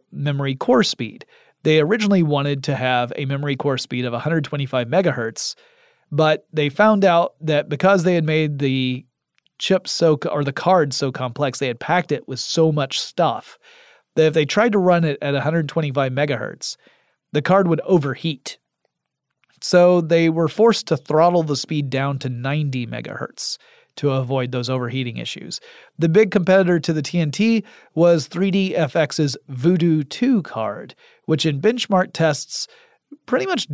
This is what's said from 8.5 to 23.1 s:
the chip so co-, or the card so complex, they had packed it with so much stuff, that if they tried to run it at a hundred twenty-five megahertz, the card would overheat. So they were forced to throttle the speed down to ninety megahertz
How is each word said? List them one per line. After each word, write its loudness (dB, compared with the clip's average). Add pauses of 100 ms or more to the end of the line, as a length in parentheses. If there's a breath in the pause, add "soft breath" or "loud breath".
the -2 (520)
chip 0
so 2
co-, -6
or -4
the -4
card 2
so -4
complex, -6
they -2
had -8
packed -2
it -6
with -8
so 2
much -2
stuff, -4 (580 soft breath)
that 4
if 0
they 2
tried 2
to 2
run 4
it 0
at -2
a 0
hundred -2
twenty-five -2
megahertz, -4 (560 soft breath)
the 4
card 6
would 2
overheat. 0 (1040)
So 4
they 2
were 0
forced 2
to 0
throttle 2
the -2
speed -4
down -4
to -8
ninety -4
megahertz -10 (400 soft breath)